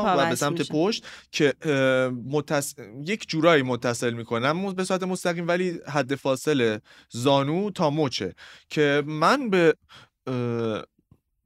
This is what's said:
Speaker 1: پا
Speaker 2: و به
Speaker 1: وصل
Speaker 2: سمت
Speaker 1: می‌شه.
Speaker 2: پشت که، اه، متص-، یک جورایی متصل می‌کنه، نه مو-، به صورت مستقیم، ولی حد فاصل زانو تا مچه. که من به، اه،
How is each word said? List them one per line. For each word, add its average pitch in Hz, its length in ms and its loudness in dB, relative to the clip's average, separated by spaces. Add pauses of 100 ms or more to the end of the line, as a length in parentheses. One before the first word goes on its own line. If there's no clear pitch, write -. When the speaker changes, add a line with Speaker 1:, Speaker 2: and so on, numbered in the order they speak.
Speaker 1:
پا 208 100 2
Speaker 2:
و 180 40 4
به 139 60 2
Speaker 1:
وصل 135 120 0
Speaker 2:
سمت 147 240 -2
Speaker 1:
می‌شه. 147 140 -4
Speaker 2:
پشت 185 320 0 (280)
که، 143 300 2
اه، 131 480 2
متص-، 139 640 -4 (320)
یک 214 220 -6
جورایی 160 340 6
متصل 120 520 -2
می‌کنه، 117 320 -4
نه 147 60 2
مو-، 185 220 -4
به 185 100 -4
صورت 185 180 -2
مستقیم، 175 460 -4
ولی 180 300 -2 (140)
حد 139 220 0
فاصل 127 640 0 (320)
زانو 139 600 2
تا 170 200 0
مچه. 131 440 -2 (360)
که 147 360 2
من 190 440 2
به، 170 240 6 (520)
اه، 117 560 -2 (640)